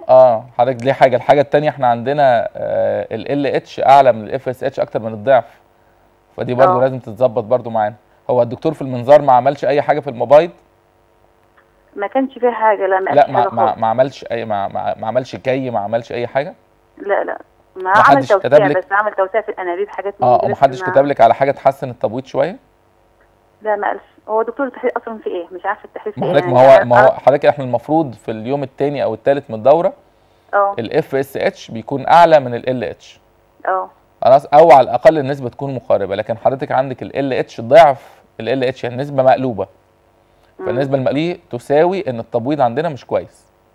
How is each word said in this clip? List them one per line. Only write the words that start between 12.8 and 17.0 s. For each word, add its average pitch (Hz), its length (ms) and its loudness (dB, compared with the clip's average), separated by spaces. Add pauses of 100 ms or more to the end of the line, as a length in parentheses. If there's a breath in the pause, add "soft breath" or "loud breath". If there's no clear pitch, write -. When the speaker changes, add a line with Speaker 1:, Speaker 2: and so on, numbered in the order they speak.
Speaker 2:
لا، 190 120 0
ما 190 100 -4
Speaker 1:
لا، 180 120 4
Speaker 2:
قالش - 120 2
Speaker 1:
ما، - 100 0
Speaker 2:
حاجة 196 100 -2
Speaker 1:
ما، 113 140 0
Speaker 2:
خالص. - 100 -2
Speaker 1:
ما 113 100 -2
عملش 127 440 -2
اي، 117 140 -6
ما، 101 220 -4
ما، 101 300 -8
ما 104 100 -8
عملش 127 280 -4
كي، 131 340 -4
ما 117 100 -4
عملش 110 320 -6
اي 120 160 -6
حاجة؟ 151 280 -6 (420)
Speaker 2:
لا، 196 260 -4